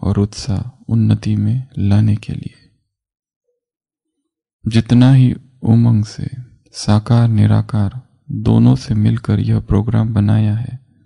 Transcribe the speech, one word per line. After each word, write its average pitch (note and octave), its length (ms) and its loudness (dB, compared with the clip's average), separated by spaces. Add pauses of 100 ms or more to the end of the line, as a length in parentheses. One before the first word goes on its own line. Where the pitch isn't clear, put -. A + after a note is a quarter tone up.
और G2 160 0
उत्साह G2+ 520 -4 (180)
उन्नति A2 460 0
में A2 320 -2 (100)
लाने G#2 380 2
के - 180 -10
लिए। - 380 -16 (1900)
जितना A#2+ 480 4
ही B2+ 220 4 (280)
उमंग A2+ 420 2
से - 240 -12 (420)
साकार A#2 560 0
निराकार G#2+ 720 0 (300)
दोनों A2+ 440 2
से B2+ 180 -6
मिलकर A2 460 0
यह A2 200 0
प्रोग्राम A2 540 -2
बनाया G#2+ 420 0
है, A#2+ 300 -10 (200)